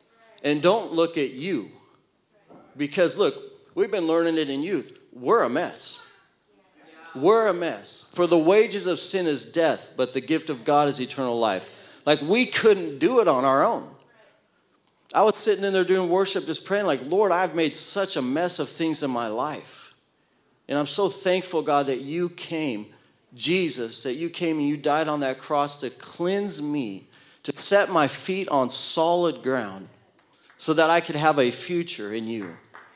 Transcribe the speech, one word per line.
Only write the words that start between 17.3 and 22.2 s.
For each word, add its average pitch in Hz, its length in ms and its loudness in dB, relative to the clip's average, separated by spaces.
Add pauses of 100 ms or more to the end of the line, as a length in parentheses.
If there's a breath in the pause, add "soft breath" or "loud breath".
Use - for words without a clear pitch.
I've 165 220 2
made 160 240 0
such - 380 -4
a 147 60 -2
mess 156 380 -2
of 135 100 -4
things 160 340 -4
in 135 80 -2
my 117 160 -2
life. 117 640 -8 (760)
And 143 100 0
I'm 143 80 -2
so 196 220 0
thankful, 180 520 -2
God, 143 260 2
that 131 120 -2
you 165 300 -4